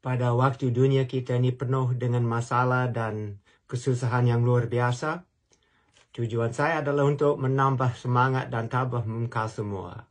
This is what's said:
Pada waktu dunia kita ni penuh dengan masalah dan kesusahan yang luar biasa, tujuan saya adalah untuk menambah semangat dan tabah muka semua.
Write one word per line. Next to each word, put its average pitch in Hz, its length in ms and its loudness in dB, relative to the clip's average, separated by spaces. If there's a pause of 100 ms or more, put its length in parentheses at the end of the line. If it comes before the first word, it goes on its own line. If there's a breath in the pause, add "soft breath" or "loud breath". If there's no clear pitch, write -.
Pada 123 320 0
waktu 131 320 2
dunia 131 400 4
kita 127 320 -2
ni 127 80 4
penuh 127 480 -2
dengan 120 320 0
masalah 123 640 0
dan 107 480 -4 (240 soft breath)
kesusahan 123 640 0
yang 120 160 2
luar 120 240 2
biasa, 123 560 -2 (880 soft breath)
tujuan 117 400 -2
saya 151 320 0
adalah 143 240 2
untuk 143 320 2
menambah 135 560 2
semangat 127 560 0
dan 113 160 -4
tabah 123 320 -2
muka 113 480 -4
semua. 101 600 -10